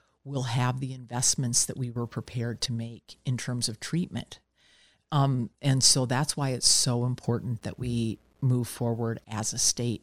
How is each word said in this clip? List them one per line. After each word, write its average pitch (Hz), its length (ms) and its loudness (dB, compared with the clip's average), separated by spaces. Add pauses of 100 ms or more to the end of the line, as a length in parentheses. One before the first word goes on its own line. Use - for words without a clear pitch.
(240)
will 139 200 -4
have 123 360 0
the 131 120 -6
investments 123 760 0
that - 100 -6
we 123 140 -4
were 120 160 -4
prepared 117 520 -4
to - 140 -2
make 117 440 -8 (100)
in 127 100 0
terms 123 320 -2
of 107 100 -10
treatment. - 600 -4 (720)
Um, 135 400 4 (100)
and 135 220 4
so 131 240 6
that's 131 280 0
why 139 140 0
it's - 180 2
so 120 380 4
important 123 560 -2
that - 160 -8
we 117 400 -2 (240)
move 123 260 2
forward 117 600 -2
as 107 260 -4
a - 60 -4
state, - 440 0